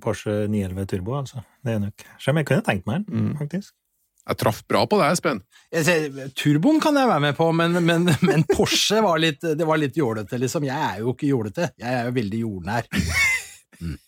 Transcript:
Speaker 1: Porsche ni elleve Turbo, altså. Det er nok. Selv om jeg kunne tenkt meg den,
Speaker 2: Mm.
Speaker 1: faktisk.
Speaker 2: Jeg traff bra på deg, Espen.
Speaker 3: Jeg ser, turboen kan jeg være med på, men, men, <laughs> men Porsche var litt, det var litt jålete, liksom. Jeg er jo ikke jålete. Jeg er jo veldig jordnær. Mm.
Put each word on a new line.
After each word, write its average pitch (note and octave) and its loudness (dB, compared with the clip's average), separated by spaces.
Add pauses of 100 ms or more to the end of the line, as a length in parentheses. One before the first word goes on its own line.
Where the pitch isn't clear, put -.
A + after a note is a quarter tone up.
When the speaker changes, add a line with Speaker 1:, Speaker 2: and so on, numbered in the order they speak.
Speaker 1:
Porsche G#2+ -2
ni G#2 0
elleve F#2+ -4
Turbo, G2+ -4
altså. B2+ -10 (220)
Det A#2 -2
er G#2+ -2
nok. G2+ -8 (140)
Selv C#3 0
om E3 2
jeg C#3+ 0
kunne D3 2
tenkt G#2+ -2
meg D#3+ -4
den, A2 -2
Speaker 2:
Mm. D3 -8
Speaker 1:
faktisk. D3+ -8 (560)
Speaker 2:
Jeg - -4
traff A2+ -2
bra G#2+ 2
på G#3 2
deg, D3+ 4
Espen. C#3+ -2 (300)
Speaker 3:
Jeg D#3+ 0
ser, C#3+ 0
turboen F3 4
kan D4+ 2
jeg C4+ 4
være E3 2
med D3 0
på, E3 2
men, E3+ 2 (120)
men, E3+ 4
<laughs> E3+ 2
men D#3 4
Porsche - 2
var E3+ 2
litt, D#3+ 0
det D#3+ -2
var D#3 2
litt D3 -2
jålete, A2+ -2
liksom. C3 -2
Jeg C3+ -4
er G#2+ -4
jo A#2+ -2
ikke C#3+ -2
jålete. C3 -2
Jeg A#2+ -6
er A#2+ -2
jo B2 -4
veldig A2+ -2
jordnær. G#2 -4 (920)
Mm. E3 -8